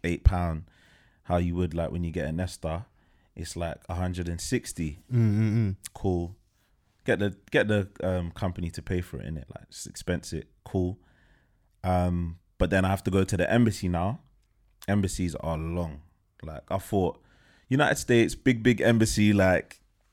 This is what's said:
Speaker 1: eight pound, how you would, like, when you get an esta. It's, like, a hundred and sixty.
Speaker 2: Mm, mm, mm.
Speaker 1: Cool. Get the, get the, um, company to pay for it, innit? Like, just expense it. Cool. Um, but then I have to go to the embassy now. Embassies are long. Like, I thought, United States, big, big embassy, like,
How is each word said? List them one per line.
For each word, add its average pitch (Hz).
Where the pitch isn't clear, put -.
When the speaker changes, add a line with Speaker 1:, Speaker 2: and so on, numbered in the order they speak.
Speaker 1:
eight 85
pound, 85
how 90
you 87
would, 87
like, 82
when 87
you 82
get 78
an 80
esta. 87
It's, 82
like, 85
a 90
hundred 90
and 85
sixty. 80
Speaker 2:
Mm, 110
mm, 110
mm. 101
Speaker 1:
Cool. 90
Get 98
the, 101
get 117
the, 101
um, 90
company 87
to 80
pay 92
for -
it, -
innit? 73
Like, -
just -
expense -
it. -
Cool. 92
Um, 90
but 90
then 95
I 92
have 98
to 95
go 95
to 98
the 87
embassy 110
now. 87
Embassies 92
are 80
long. 80
Like, 76
I 95
thought, 92
United 135
States, 117
big, 120
big 120
embassy, 110
like, 95